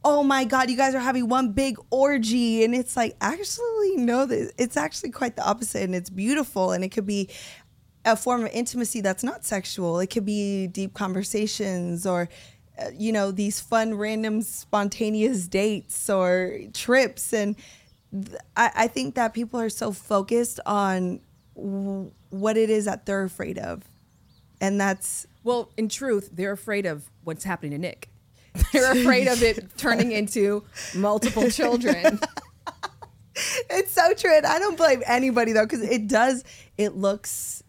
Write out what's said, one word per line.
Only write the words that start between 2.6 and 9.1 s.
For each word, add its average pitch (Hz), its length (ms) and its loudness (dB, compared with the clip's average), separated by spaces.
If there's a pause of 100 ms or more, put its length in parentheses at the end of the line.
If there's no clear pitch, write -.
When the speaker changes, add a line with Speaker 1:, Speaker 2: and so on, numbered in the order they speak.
Speaker 1:
And 233 120 4
it's 254 220 -2
like, 233 240 0
actually, 403 760 -2
no, 247 300 2
th-, 233 300 -2
it's 240 200 -2
actually 294 340 -4
quite - 240 -4
the - 80 -6
opposite, 214 400 -2
and 185 120 -2
it's 180 140 -6
beautiful, 196 640 0
and 180 120 0
it 190 60 -4
could 208 160 -4
be 202 240 -2 (760)
a 226 120 6
form 247 260 0
of 214 80 -4
intimacy 240 500 -4
that's 190 220 0